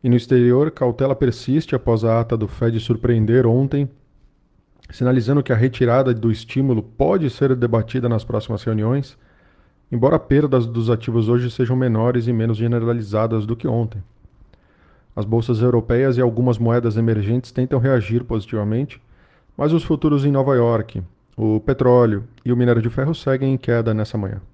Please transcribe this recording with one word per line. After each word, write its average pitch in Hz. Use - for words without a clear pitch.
E 131
no 120
exterior, 123
cautela 131
persiste 135
após 117
a 113
ata 117
do 107
Fed 117
surpreender 117
ontem, 135
sinalizando 127
que 139
a 120
retirada 123
do 113
estímulo 117
pode 160
ser 131
debatida 117
nas 113
próximas 107
reuniões, 113
embora 131
perdas 139
dos 117
ativos 113
hoje 123
sejam 123
menores 120
e 123
menos 113
generalizadas 113
do 117
que -
ontem. 113
As 104
bolsas 113
europeias 120
e -
algumas 120
moedas 117
emergentes 113
tentam 127
reagir 120
positivamente, 113
mas 147
os 160
futuros 147
em 143
Nova 135
York, 117
o 110
petróleo 123
e 123
o 120
minério 120
de 117
ferro 139
seguem 135
em -
queda 117
nessa 107
manhã. 98